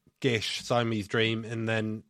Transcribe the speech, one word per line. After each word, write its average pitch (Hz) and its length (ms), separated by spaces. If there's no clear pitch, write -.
Gish, - 420
Siamese 113 460
Dream, 110 360
and 113 240
then 110 420